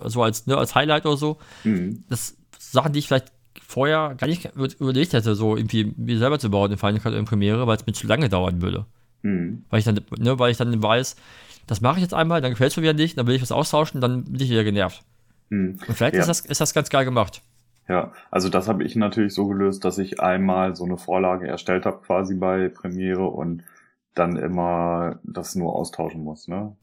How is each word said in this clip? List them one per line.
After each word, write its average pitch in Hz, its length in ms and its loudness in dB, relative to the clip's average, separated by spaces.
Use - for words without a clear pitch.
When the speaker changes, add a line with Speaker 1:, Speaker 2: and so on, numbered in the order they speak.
Speaker 1:
so 117 180 -2
als, 110 240 -2
ne, 131 100 2
als 127 180 0
Highlight 151 320 2
oder 143 100 2
so. 151 200 -2
Speaker 2:
Mhm. 101 460 -2
Speaker 1:
Das - 280 -6
Sachen, 139 360 0
die 143 60 -2
ich 147 80 -4
vielleicht - 240 2
vorher 151 520 0
gar 147 100 -4
nicht 175 180 -2
über-, 135 120 -2
überlegt 135 340 0
hätte, 113 220 2
so 110 200 0
irgendwie 110 400 0
mir 117 220 -2
selber 135 220 2
zu 113 100 -2
bauen 101 220 4
in 101 80 -2
Final 104 200 0
Cut 113 120 -2
oder 107 80 -4
in 107 60 -2
Premiere, 110 420 0
weil 110 100 2
es - 80 -16
mir 110 80 -2
zu - 140 -8
lange 127 200 2
dauern 90 360 0
würde. 92 240 -2
Speaker 2:
Mhm. 98 480 -4
Speaker 1:
Weil 110 100 2
ich 107 60 0
dann, 104 160 2
ne, 123 220 2
weil 123 120 4
ich 117 60 -2
dann 117 240 0
weiß, 117 340 2
das 104 140 -2
mache 135 160 4
ich 185 40 2
jetzt 180 140 0
einmal, 165 260 2
dann 127 100 0
gefällt's 127 260 2
mir 170 60 0
wieder 156 100 4
nicht, 156 240 0
dann 123 100 0
will 127 80 4
ich 127 80 0
was 123 80 -4
austauschen, 147 500 0
dann 123 220 0
bin - 180 -6
ich 131 80 0
wieder 113 140 4
genervt. 101 400 0
Speaker 2:
Mhm. 95 380 -2
Speaker 1:
Und 113 80 -2
vielleicht 120 200 2
Speaker 2:
Ja. 92 60 4
Speaker 1:
ist - 60 4
das, 170 140 0
ist - 200 -4
das 151 120 0
ganz 151 160 0
geil 135 160 2
gemacht. 120 380 -2
Speaker 2:
Ja, 90 240 0
also 92 200 0
das 92 180 2
habe 101 160 0
ich - 120 -4
natürlich 104 380 0
so 101 140 0
gelöst, 98 360 0
dass 92 140 -2
ich 95 220 -4
einmal 92 560 2
so 87 100 -8
eine 90 120 -4
Vorlage 92 500 0
erstellt 92 400 -2
habe 95 180 -4
quasi 95 300 0
bei 92 340 0
Premiere 92 560 -4
und 85 380 -4
dann 87 220 0
immer 87 840 -2
das - 320 -10
nur 87 200 -2
austauschen - 480 -6
muss, 76 240 -12
ne? 101 360 -8